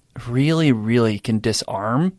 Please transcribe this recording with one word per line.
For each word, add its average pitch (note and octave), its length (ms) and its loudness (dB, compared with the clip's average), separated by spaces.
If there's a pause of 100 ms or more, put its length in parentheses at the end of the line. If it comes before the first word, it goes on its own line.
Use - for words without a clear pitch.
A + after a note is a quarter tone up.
(280)
really, D3 420 2
really A2 480 2
can A2 200 -2
disarm A2 800 -2